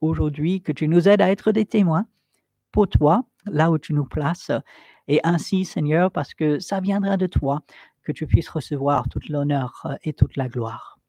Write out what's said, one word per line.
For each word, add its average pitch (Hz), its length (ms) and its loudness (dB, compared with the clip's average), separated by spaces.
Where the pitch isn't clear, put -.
aujourd'hui, 160 600 -2
que 160 120 -4
tu 151 160 -4
nous 170 200 4
aides 202 120 6
à 185 100 4
être 196 220 0
des 214 140 0
témoins 185 400 2
pour 208 160 2
toi, 156 360 4
là 160 240 2
où 156 80 2
tu - 160 -6
nous 147 120 0
places. 151 440 -4
Et 143 160 2
ainsi, 175 420 0
Seigneur, 160 460 0
parce - 240 -6
que 151 240 0
ça 190 220 -6
viendra 196 360 -2
de 180 100 0
toi, 143 360 -2
que 156 100 -6
tu 147 140 -8
puisses - 220 2
recevoir 139 600 -2
tout - 200 -8
l'honneur, 143 560 -4
euh, 143 180 -6
et 151 120 -6
toute - 220 2
la 131 120 -4
gloire. 113 500 -10